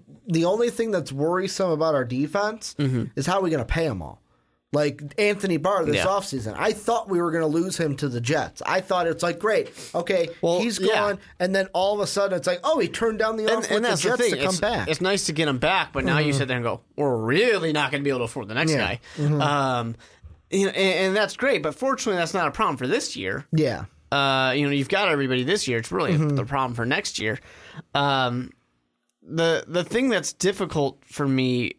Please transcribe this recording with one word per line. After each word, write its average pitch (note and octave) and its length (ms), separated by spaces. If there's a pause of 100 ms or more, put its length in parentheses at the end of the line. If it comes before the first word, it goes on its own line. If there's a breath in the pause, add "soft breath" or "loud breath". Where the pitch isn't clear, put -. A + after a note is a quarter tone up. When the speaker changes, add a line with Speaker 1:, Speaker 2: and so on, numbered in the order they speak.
(260)
Speaker 1:
the E3 200
only A3 240
thing A3+ 220
that's E3 200
worrisome F3+ 600
about D#3 240
our B2+ 100
defense D3+ 760
Speaker 2:
Mm-hmm. B2+ 260 (120)
Speaker 1:
is C#3 80
how F#3 160
we F3+ 80
gonna C#3+ 160
pay E3 220
'em G2+ 140
all. B1+ 200 (500)
Like, D3 320 (160)
Anthony G3+ 380
Barr F#3+ 280
this D3 120
Speaker 2:
Yeah. - 80
Speaker 1:
offseason, C3+ 520
I G3 140
thought A3+ 380
we F3+ 120
were E3+ 80
gonna D#3+ 160
lose E3 320
him D3+ 200
to D3 100
the A#2+ 140
Jets. A#2+ 440
I F3+ 140
thought F#3 260
it's D#3+ 160
like, F3 160
great, G3+ 320 (240 loud breath)
okay, E3+ 360 (120)
Speaker 2:
Well, F3 200
Speaker 1:
he's G#3+ 180
Speaker 2:
yeah. F#3+ 160
Speaker 1:
gone, G3+ 240 (220 loud breath)
and F#3 120
then F#3+ 200
all G3 220
of G#3 40
a G3 80
sudden G3 300
it's D3+ 100
like, F3+ 160
oh, D#4 160
he A3+ 80
turned A3 320
down A3 160
the A3 80
Speaker 2:
And, G#3+ 140
Speaker 1:
offer - 80
Speaker 2:
and - 80
Speaker 1:
with G#3+ 100
the A#3+ 60
Speaker 2:
that's F3+ 140
the F#3+ 80
Speaker 1:
Jets B3 100
Speaker 2:
thing. A#3 100
Speaker 1:
to D3 60
come C#3 100
Speaker 2:
It's, F#3 140
Speaker 1:
back. G#3+ 260
Speaker 2:
it's D#3 140
nice F#3+ 240
to E3+ 80
get D3+ 160
him C3+ 80
back, D#3+ 340
but C3 140
now C3+ 140
you D3+ 100
Speaker 1:
Mm-hmm. C#3 80
Speaker 2:
sit C3 100
there B2+ 100
and A#2+ 80
go, A2+ 140 (160)
"We're C#3 220
really E3 560
not D3 180
gonna C#3+ 140
be C#3 60
able B2+ 80
to A#2+ 60
afford A#2 220
the G#2+ 60
next D#3+ 180
Speaker 1:
Yeah. D3 60
Speaker 2:
guy." A2+ 220 (180 loud breath)
Speaker 1:
Mm-hmm. D3 240
Speaker 2:
Um, C3 540 (540 loud breath)
you G3 180
know, - 40
and, F#3 360
and F#3+ 100
that's G3 180
great, B3 280
but D3+ 120
fortunately A3 420
that's E3 160
not F3 140
a C3+ 40
problem F3 260
for B2 100
this A3+ 300
year. G#2 340
Speaker 1:
Yeah. C3+ 340 (260)
Speaker 2:
Uh, C3+ 440
you D3 100
know, C#3+ 60
you've C#3+ 180
got G3 200
everybody C3 340
this F#3+ 240
year. A#2+ 120
It's A2+ 120
really F3 220
Speaker 1:
Mm-hmm. D3+ 220
Speaker 2:
the C3+ 100
problem C3 300
for A#2 100
next D#3 340
year. A2 200 (540 loud breath)
Um, C3 580 (720)
the, D#3+ 460
the F3 160
thing B3+ 260
that's F#3+ 240
difficult F3+ 720
for - 220
me B2+ 520